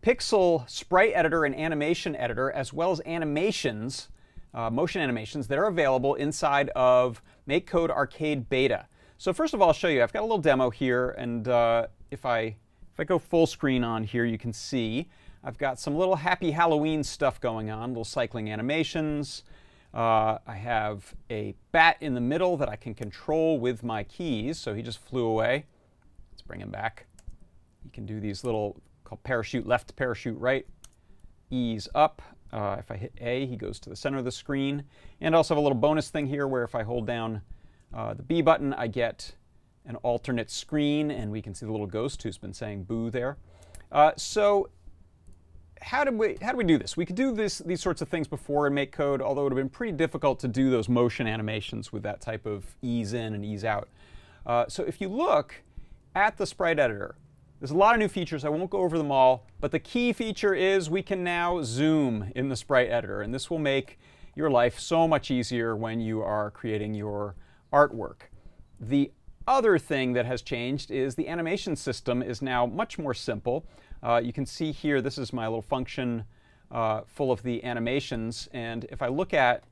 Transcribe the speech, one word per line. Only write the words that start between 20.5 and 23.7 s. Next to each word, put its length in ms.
have 640
a 240
bat 300
in 120
the 80
middle 360
that 120
I 60
can 180
control 680
with 240